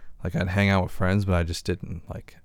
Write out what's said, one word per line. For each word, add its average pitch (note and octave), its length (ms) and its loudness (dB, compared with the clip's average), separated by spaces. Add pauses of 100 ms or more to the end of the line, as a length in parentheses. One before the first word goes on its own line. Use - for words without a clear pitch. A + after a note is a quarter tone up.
(220)
like, - 140 -4
I'd F#2+ 120 0
hang G2 200 4
out G2 160 4
with - 80 -6
friends, F#2+ 320 2
but F#2+ 100 2
I E2+ 80 4
just E2 220 -4
didn't, F2 440 -4
like, - 360 -14